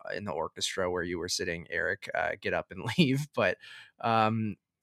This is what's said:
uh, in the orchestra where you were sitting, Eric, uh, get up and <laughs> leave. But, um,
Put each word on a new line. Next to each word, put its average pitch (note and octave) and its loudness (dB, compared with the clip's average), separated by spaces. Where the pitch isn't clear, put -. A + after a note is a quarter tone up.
uh, - -6
in G#2 -6
the G2 -4
orchestra F2+ -2
where F2+ -2
you F2 -2
were E2 -4
sitting, E2+ -2
Eric, E2+ -2
uh, E2 0
get F#2+ -2
up E2 -2
and F#2 -10
<laughs> A#2 -2
leave. C#3+ 4
But, G2 4
um, A2 4